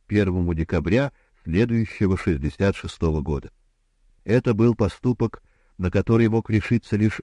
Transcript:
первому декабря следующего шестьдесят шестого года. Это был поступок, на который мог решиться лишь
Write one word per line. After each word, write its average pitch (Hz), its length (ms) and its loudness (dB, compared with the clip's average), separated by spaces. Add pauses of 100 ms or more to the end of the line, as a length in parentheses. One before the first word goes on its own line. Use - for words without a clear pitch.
первому 92 480 0
декабря 85 580 0 (320)
следующего 107 760 0
шестьдесят 92 580 -2
шестого 78 460 -4
года. 69 280 -6 (720)
Это 123 300 2
был 113 200 4
поступок, 113 680 -2 (360)
на 90 120 -2
который 113 380 2
мог 110 220 -2
решиться 110 460 0
лишь 104 260 0